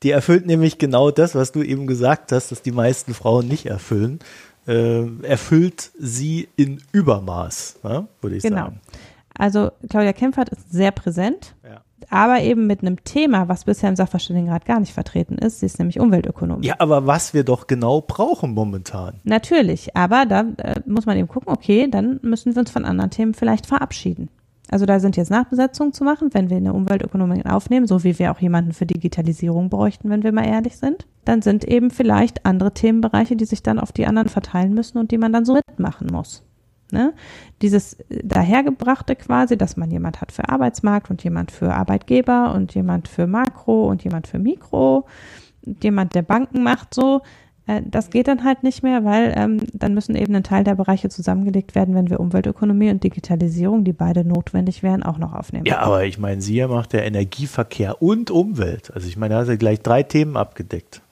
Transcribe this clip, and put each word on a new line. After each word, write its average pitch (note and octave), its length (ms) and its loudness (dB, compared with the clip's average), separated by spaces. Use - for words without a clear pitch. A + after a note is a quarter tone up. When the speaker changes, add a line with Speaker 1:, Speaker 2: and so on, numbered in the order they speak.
Speaker 1:
Die C#3 80 4
erfüllt F3 340 4
nämlich D#3+ 320 2
genau C#3 320 4
das, D#3+ 240 2
was C3 160 0
du D3+ 120 -4
eben C3+ 260 -4
gesagt B2+ 420 0
hast, B2+ 220 -2
dass A#2+ 100 -14
die B2+ 80 -4
meisten A#2+ 440 -2
Frauen A#2+ 340 0
nicht D3 180 -4
erfüllen. A2 540 -4
Äh, A#2 380 0
erfüllt D#3+ 760 0
sie D3 560 -6
in C#3 260 0
Übermaß, G2 920 -2
ne, C3+ 240 -6
würde F#2+ 160 -6
ich F#2+ 80 -6
Speaker 2:
Genau. G#3+ 120 0
Speaker 1:
sagen. G#2 140 -16
Speaker 2:
Also G#3 340 2
Claudia G#3 240 2
Kempfert C4 380 -2
ist - 200 -14
sehr F#3+ 200 2
präsent, G3 640 -4
Speaker 1:
Ja. A2 160 -20
Speaker 2:
aber A#3+ 320 4
eben A3+ 240 2
mit G3+ 160 0
einem F3+ 220 -4
Thema, A#3+ 440 2
was F#3 160 -2
bisher G#3 240 0
im F#3 80 0
Sachverständigenrat F3 680 -2
gar A#3 140 0
nicht F#3+ 120 -2
vertreten - 460 -4
ist. A3 220 -2
Sie G3 60 -2
ist - 120 -6
nämlich F3 220 -2
Umweltökonomin. F3 640 0
Speaker 1:
Ja, C3+ 140 0
aber D3 280 4
was D3+ 280 0
wir C#3+ 100 4
doch B2+ 220 0
genau B2+ 340 2
brauchen F#3+ 520 -2
momentan. G2 640 -4
Speaker 2:
Natürlich, F3+ 720 0
aber G#3 300 2
da, G#3 180 0
äh, - 280 -6
muss A3 200 -2
man G3+ 100 0
eben F3+ 120 0
gucken, - 240 -6
okay, A#3 380 2
dann A3+ 320 0
müssen A3+ 320 0
wir B3 60 2
uns A#3+ 100 0
von - 140 -4
anderen F#3+ 260 0
Themen A3 220 0
vielleicht A3 340 0
verabschieden. - 640 -4
Also G3 140 0
da G3 160 4
sind F#3+ 160 2
jetzt F3 140 -2
Nachbesetzungen B3+ 640 0
zu C#4 100 -4
machen, D4 300 0
wenn F#3+ 160 2
wir F#3 80 0
eine F#3 160 0
Umweltökonomin F#3+ 720 0
aufnehmen, B3 400 2
so F#3 180 2
wie F3+ 140 2
wir E3 140 0
auch - 80 -6
jemanden E3+ 340 2
für - 100 -2
Digitalisierung E3+ 840 -2
bräuchten, G3+ 400 -2
wenn G#3 120 0
wir A3 100 0
mal A3 140 0
ehrlich A3+ 300 -2
sind, C#4 300 -4
dann A3+ 160 2
sind G#3 240 2
eben A#3+ 260 2
vielleicht A3+ 540 2
andere F#3+ 300 2
Themenbereiche, A3+ 600 2
die A3 120 0
sich - 160 -4
dann A3 160 0
auf - 140 -6
die A3 140 -2
anderen A3 220 2
verteilen F#3+ 460 -2
müssen A#3 240 -2
und A3 120 -2
die A#3 60 0
man A3+ 160 2
dann A#3 140 2
so C4 80 4
mitmachen - 580 -6
muss. - 300 -10
Ne? C4 220 0
Dieses G3+ 340 0
Dahergebrachte B3 920 0
quasi, B3 400 0
dass F#3+ 200 -2
man E3 140 -4
jemand E3 300 -6
hat - 120 -12
für - 160 -6
Arbeitsmarkt A3+ 640 0
und F#3 140 -6
jemand E3+ 260 -4
für - 240 -4
Arbeitgeber A#3+ 800 0
und F#3+ 200 -2
jemand F3+ 340 -2
für F3 180 -2
Makro A3 640 0
und F#3+ 160 -2
jemand E3+ 220 -6
für - 120 -8
Mikro, C4+ 680 0
jemand, G3 320 0
der F3+ 80 2
Banken B3 400 -2
macht, A#3+ 320 -2
so, C4+ 260 2
äh, G#3 180 -2
das - 240 -4
geht A#3+ 180 2
dann C4 160 0
halt C4 200 0
nicht C4 200 -2
mehr, B3+ 220 2
weil, G#3+ 320 2
ähm, G#3+ 220 0
dann G3+ 180 -2
müssen G#3+ 240 0
eben G#3 180 0
ein G3 100 2
Teil G3 200 2
der G3+ 120 2
Bereiche F#3+ 340 0
zusammengelegt F#3+ 640 -2
werden, F#3+ 200 2
wenn F#3 140 2
wir F3 120 -2
Umweltökonomie G3+ 680 2
und G3 160 0
Digitalisierung, F3 800 0
die F#3 80 2
beide E3+ 320 0
notwendig F3+ 580 -2
wären, F#3+ 200 0
auch D#3 160 -4
noch - 160 -6
aufnehmen. - 320 -6
Speaker 1:
Ja, - 140 0
aber G2 260 2
ich G2 100 -6
meine, G2 240 -4
sie G#2+ 260 0
macht A#2+ 280 -4
ja A2 60 2
Energieverkehr G#2+ 1000 -4
und A3 300 0
Umwelt. D#3+ 640 -2
Also F2+ 140 -8
ich F2+ 100 -10
meine, G#2+ 160 -2
da A#2 60 2
hast A#2+ 80 -2
du A#2 100 0
gleich G#2+ 240 0
drei B2 200 2
Themen D3+ 360 -2
abgedeckt. - 720 -10